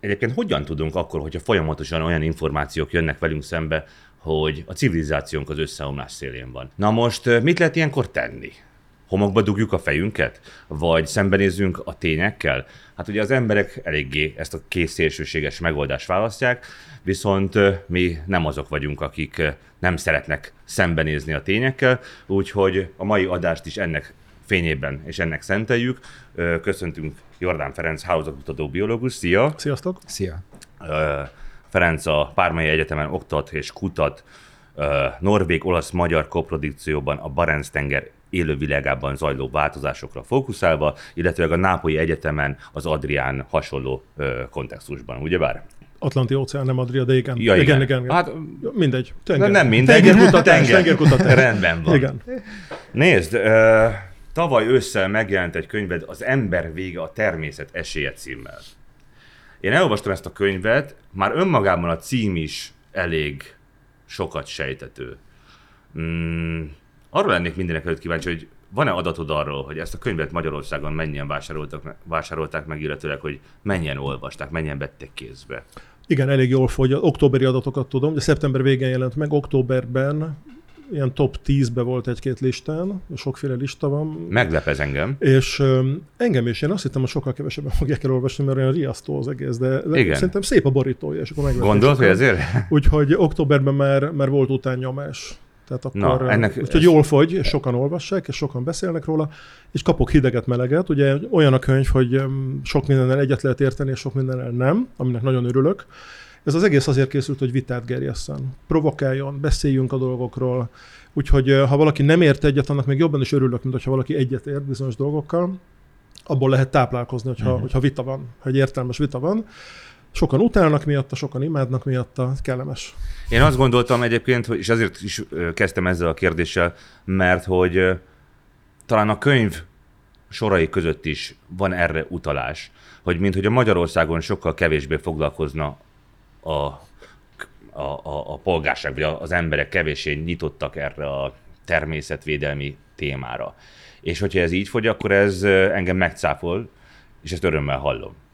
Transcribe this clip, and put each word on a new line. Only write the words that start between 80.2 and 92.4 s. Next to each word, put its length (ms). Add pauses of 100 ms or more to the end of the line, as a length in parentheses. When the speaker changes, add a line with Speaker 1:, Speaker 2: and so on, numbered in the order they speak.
Speaker 2:
ilyen 220
top 280
tízbe 400
volt 260
egy-két 320
listán, 600 (140)
sokféle 380
lista 340
van. 420
Speaker 1:
Meglep 360
ez 140
engem. 380
Speaker 2:
És, 400
öm, 440 (140)
engem 300
is, 160
én 80
azt 120
hittem, 180
hogy 100
sokkal 220
kevesebben 400
fogják 320
elolvasni, 400
mert 140
olyan 140
riasztó 460
az 100
egész, 280
de, 320
de 100
Speaker 1:
Igen. 160
Speaker 2:
szerintem 280
szép 240
a 40
borítója, 500
és 100
akkor 140
meglepődik. 280
Speaker 1:
Gondolod, 240
hogy 100
ezért? 340 (280)